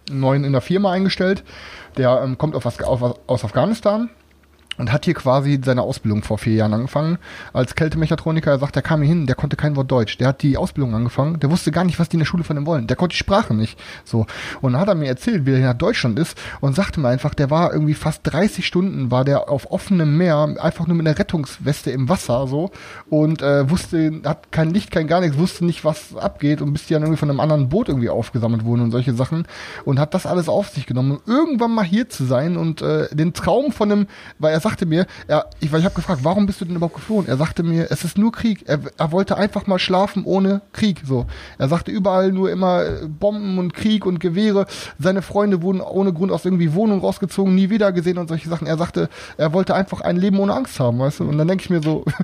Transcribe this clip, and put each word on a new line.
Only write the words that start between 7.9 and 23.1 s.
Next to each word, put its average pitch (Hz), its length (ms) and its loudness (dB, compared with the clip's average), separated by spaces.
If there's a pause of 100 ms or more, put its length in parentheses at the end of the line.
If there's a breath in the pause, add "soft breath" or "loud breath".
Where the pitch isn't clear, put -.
Er 139 80 4
sagt, 135 180 -4
der 139 60 2
kam 156 180 0
hier 143 80 4
hin, 165 180 2
der 127 80 0
konnte - 220 -2
kein 151 180 0
Wort 135 160 -2
Deutsch. 120 280 0
Der 127 100 2
hat 135 140 -2
die 135 160 2
Ausbildung 139 360 -2
angefangen, 135 460 0
der 135 100 2
wusste 139 200 0
gar 175 140 0
nicht, 175 140 0
was 170 120 0
die 170 60 0
in - 20 2
der 151 80 2
Schule 175 180 -2
von 151 140 -2
ihm 143 80 -4
wollen. 143 200 0
Der 127 80 0
konnte 175 200 0
die - 20 -6
Sprache 196 380 2
nicht. 110 240 0 (260 loud breath)
So. 113 220 0 (340 loud breath)
Und 127 140 2
dann 135 80 2
hat 202 60 2
er 202 60 2
mir 156 120 0
erzählt, 139 400 0
wie 135 60 4
er 135 40 4
hier 131 120 4
nach 120 100 0
Deutschland 139 400 0
ist - 180 -2 (240 loud breath)
und 139 160 0
sagte 190 240 -2
mir 131 80 2
einfach, 127 240 0
der 139 160 0
war 160 240 2
irgendwie 151 220 2
fast - 300 -4
dreißig 185 420 0
Stunden, 160 440 -2
war 127 140 2
der 139 240 2
auf 139 220 -2
offenem 165 480 2
Meer, 156 420 2
einfach 165 260 0
nur 170 120 2
mit 160 80 0
einer 151 120 2
Rettungsweste 147 720 -2
im 127 200 0
Wasser, 139 360 0
so. 147 240 -4 (380 loud breath)
Und, 156 320 2